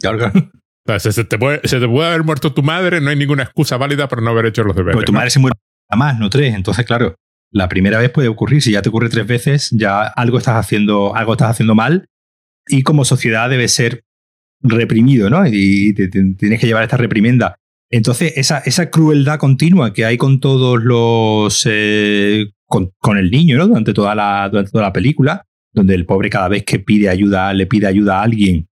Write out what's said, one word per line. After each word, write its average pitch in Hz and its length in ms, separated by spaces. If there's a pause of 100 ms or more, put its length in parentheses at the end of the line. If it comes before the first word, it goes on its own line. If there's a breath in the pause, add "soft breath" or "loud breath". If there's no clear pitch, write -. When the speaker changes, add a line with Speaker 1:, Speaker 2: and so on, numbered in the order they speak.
Speaker 1:
claro, 110 180
claro. 117 320 (380)
Speaker 2:
O - 0
sea, 104 120
se, 110 100
se 117 140
te - 120
puede, 139 280
se 127 160
te 123 80
puede 143 180
haber 165 160
muerto 156 300
tu 139 100
madre, 170 380
no 143 100
hay 147 60
ninguna 143 260
excusa 135 340
válida 143 300
para 120 160
no 117 80
haber 113 160
hecho 110 160
los 98 140
deberes, 87 180
Speaker 1:
Porque - 120
tu 101 60
Speaker 2:
¿no? 107 60
Speaker 1:
madre 120 120
se 135 100
muere 131 160 (400)
más, 135 200
no 107 140
tres. 131 240
Entonces, 101 320
claro, 117 300 (340)
la 95 180
primera 98 300
vez 123 120
puede 135 180
ocurrir. 110 340
Si 117 80
ya 101 120
te 113 80
ocurre 113 180
tres 110 180
veces, 139 440
ya 104 320
algo 120 360
estás 120 160 (100)
haciendo, 104 520
algo 113 160
estás 113 180
haciendo 110 240
mal. 135 320 (640)
Y 135 160
como 147 200
sociedad 120 460
debe 123 160
ser - 380 (580)
reprimido, 113 680
¿no? 175 160
Y 101 500
te, 101 120
te, 98 160 (120)
tienes 107 260
que 123 80
llevar 113 160
esta 110 120
reprimenda. 113 600 (340)
Entonces, 123 460
esa, 139 220
esa 170 320
crueldad 151 480
continua 139 540
que 113 120
hay 120 120
con 135 220
todos 127 420
los... 113 880
Eh, 104 840 (120)
con, 95 340
con 104 200
el 92 140
niño, 143 260
¿no? 180 80
Durante 113 260
toda 101 220
la, 101 340
durante 101 220
toda 107 140
la 95 80
película, 139 540 (260)
donde 95 240
el 87 100
pobre 101 240
cada 98 160
vez 98 180
que 107 140
pide 104 300
ayuda, 98 460
le 95 120
pide 104 200
ayuda 98 320
a 101 40
alguien 101 520